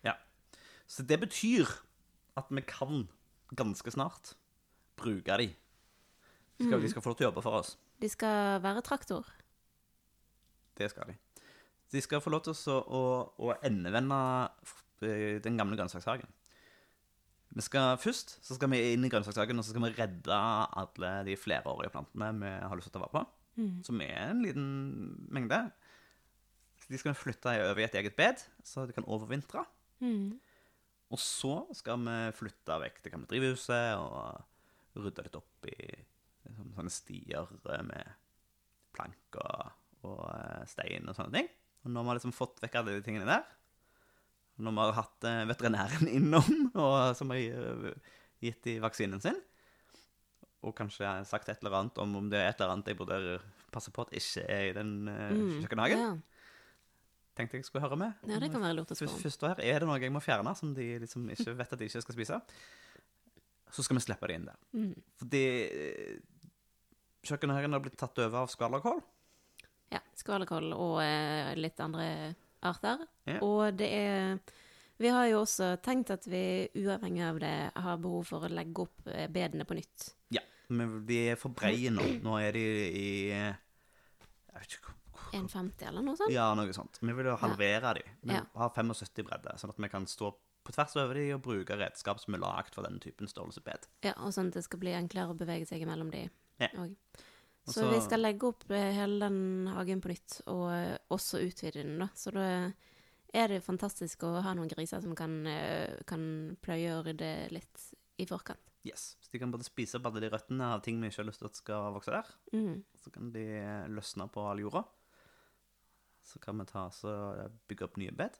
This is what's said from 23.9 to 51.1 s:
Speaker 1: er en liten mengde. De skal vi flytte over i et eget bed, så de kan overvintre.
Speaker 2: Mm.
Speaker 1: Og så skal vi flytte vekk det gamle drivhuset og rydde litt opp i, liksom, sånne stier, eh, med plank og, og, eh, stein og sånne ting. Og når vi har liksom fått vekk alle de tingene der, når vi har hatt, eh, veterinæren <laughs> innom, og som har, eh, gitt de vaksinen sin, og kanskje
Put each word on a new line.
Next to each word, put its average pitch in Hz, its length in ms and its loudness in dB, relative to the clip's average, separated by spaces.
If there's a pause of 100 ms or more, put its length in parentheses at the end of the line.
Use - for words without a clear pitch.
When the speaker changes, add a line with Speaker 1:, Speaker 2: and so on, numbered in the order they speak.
Speaker 1:
er 87 300 -2
en 233 120 2
liten 139 880 -2
mengde. 131 300 2 (1300)
De 131 100 -6
skal 147 140 0
vi 139 80 -2
flytte 123 320 -2 (180)
over 101 120 4
i - 20 6
et 113 120 0
eget 101 200 0
bed, 233 260 4 (220)
så 135 240 -6
de 120 60 -10
kan - 100 -4
overvintre. 113 600 -4 (360)
Speaker 2:
Mm. 220 380 0 (720)
Speaker 1:
Og 117 80 -4
så 165 560 -2
skal 117 220 -4
vi 113 340 0
flytte 90 480 -4
vekk - 240 -6
det - 80 -10
gamle 78 160 -10
drivhuset 120 680 2
og 62 440 -6 (540)
rydde 90 280 -6
litt 80 120 -14
opp - 320 -16
i, - 80 -10 (720)
liksom, 110 260 -14
sånne 87 160 -6
stier, - 560 -8 (220)
eh, - 160 -2
med - 300 -10 (800)
plank - 420 -12
og, - 360 -4 (320)
og, 95 200 -6 (100)
eh, - 320 -8
stein - 440 -6
og - 80 -6
sånne - 160 -6
ting. 330 160 0 (340)
Og 123 80 -6
når 120 120 -2
vi 120 40 -2
har 120 80 2
liksom 120 180 -2
fått - 280 -4
vekk 113 140 -6
alle 110 200 0
de 101 60 -2
tingene 107 240 -4
der, 156 180 4 (1160)
når 110 120 -2
vi 107 60 2
har 107 160 6
hatt, - 320 -2
eh, 113 200 2
veterinæren 117 680 4
<laughs> 127 40 6
innom, 247 580 8
og 135 400 6
som 135 140 -4
har, 127 80 0
eh, 120 560 -2 (480)
gitt 117 220 -4
de 113 160 -2
vaksinen 101 420 0
sin, 214 140 2 (1300)
og 110 120 -4
kanskje 101 500 -2